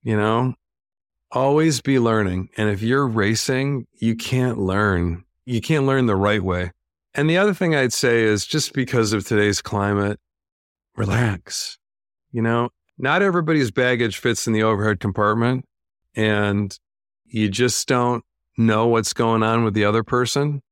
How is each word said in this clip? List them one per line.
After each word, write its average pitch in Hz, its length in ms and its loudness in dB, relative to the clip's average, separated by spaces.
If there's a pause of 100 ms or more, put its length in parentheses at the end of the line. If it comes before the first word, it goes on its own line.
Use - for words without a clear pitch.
you 110 80 0
know? 113 380 0 (760)
Always 143 520 2
be 131 160 2
learning. 104 580 0
And 107 140 0
if 98 100 -4
you're 131 260 0
racing, 120 840 -2
you 113 240 -2
can't 127 400 -2
learn. 92 720 0 (180)
You 120 160 -4
can't 151 240 0
learn 135 220 2
the 104 100 2
right 101 260 0
way. 90 300 -4 (400)
And 147 160 0
the 165 80 2
other 202 160 2
thing 170 220 -2
I'd 131 180 0
say 117 300 2
is 107 240 2
just - 260 -4
because 120 400 0
of 101 140 -2
today's 104 340 0
climate, 101 580 -2 (760)
relax. 107 800 -4 (560)
You 117 80 -4
know, 117 300 0 (260)
not 147 240 -2
everybody's 160 500 0
baggage 123 460 0
fits - 300 -2
in 113 80 0
the 110 80 2
overhead 107 380 0
compartment, 110 680 0 (500)
and 104 580 0 (520)
you 107 240 0
just 113 360 0
don't 123 380 0 (320)
know 113 300 4
what's 117 260 2
going 113 300 0
on 113 220 2
with 104 100 0
the 107 100 2
other 107 180 2
person. 139 680 -2